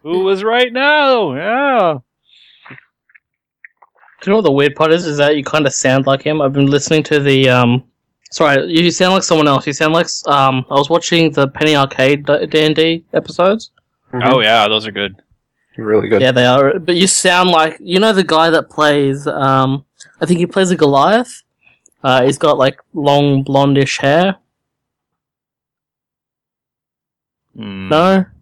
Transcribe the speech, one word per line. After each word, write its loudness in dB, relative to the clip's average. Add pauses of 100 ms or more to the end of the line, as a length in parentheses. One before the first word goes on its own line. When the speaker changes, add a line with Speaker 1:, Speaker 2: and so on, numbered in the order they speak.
Speaker 1:
Who -4
was -2
right 0
now? 0
Yeah. -2 (720)
Speaker 2:
Do -20 (1500)
you -4
know 2
what 0
the 4
weird 2
part 2
is? 0
Is -6
that 2
you -4
kinda -2
sound 0
like 0
him. -4
I've -2
been 2
listening 0
to -2
the, 2
um, 2 (480)
sorry, 0
you 2
sound 0
like 0
someone 2
else. 0
You -6
sound -2
like, 2
s-, -12
um, 0
I -4
was 0
watching 0
the 0
Penny 0
Arcade 0
d-, 0
D 0
and 0
D -2 (100)
episodes. -2 (420)
Speaker 3:
Mm-hmm. 0
Speaker 1:
Oh 2
yeah, 2
those -4
are -10
good. -6 (600)
Speaker 3:
Really 0
good. 2
Speaker 2:
Yeah, 2
they 2
are. 2
But -2
you 2
sound 2
like, 0
you -2
know 2
the 0
guy 2
that -2
plays, -2
um, 0 (380)
I -2
think 0
he 0
plays -2
a -2
Goliath? 0 (580)
Uh, 2
he's 0
got, 0
like, -2 (140)
long 0
blondish 0
hair. 0 (3250)
Speaker 1:
Mm. -14
Speaker 2:
No? 2 (160)